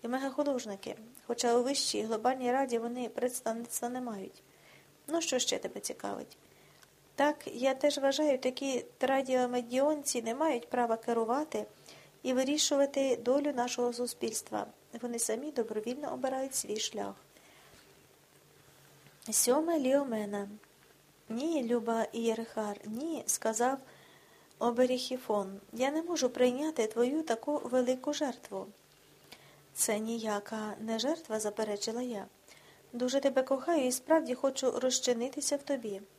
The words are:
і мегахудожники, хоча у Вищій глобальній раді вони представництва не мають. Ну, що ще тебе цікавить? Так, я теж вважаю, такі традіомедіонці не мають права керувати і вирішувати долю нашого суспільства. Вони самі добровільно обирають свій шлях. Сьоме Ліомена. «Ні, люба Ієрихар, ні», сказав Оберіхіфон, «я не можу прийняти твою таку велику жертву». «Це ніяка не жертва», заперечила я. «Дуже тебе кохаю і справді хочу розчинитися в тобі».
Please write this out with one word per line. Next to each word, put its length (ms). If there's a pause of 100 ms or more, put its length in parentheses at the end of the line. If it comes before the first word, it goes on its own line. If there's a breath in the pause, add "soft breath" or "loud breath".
і 40
мегахудожники, 880 (320)
хоча 300
у 60
Вищій 380
глобальній 500
раді 260
вони 320
представництва 800
не 120
мають. 420 (640 loud breath)
Ну, 140
що 180
ще 180
тебе 220
цікавить? 580 (760 loud breath)
Так, 200 (180)
я 200
теж 240
вважаю, 400
такі 480 (120)
традіомедіонці 1200
не 140
мають 340
права 280
керувати 680 (580 loud breath)
і 100
вирішувати 840
долю 400
нашого 380
суспільства. 760 (340)
Вони 180
самі 320
добровільно 600
обирають 420
свій 240
шлях. 360 (2250 loud breath)
Сьоме 480
Ліомена. 680 (840)
«Ні, 340
люба 480
Ієрихар, 760
ні», 400
сказав 520 (840 loud breath)
Оберіхіфон, 1000 (140)
«я 180
не 100
можу 280
прийняти 580
твою 360
таку 400
велику 500
жертву». 520 (1080 loud breath)
«Це 260
ніяка 800
не 200
жертва», 400
заперечила 600
я. 240 (680 loud breath)
«Дуже 260
тебе 240
кохаю 440
і 40
справді 440
хочу 440
розчинитися 800
в 60
тобі». 380 (180)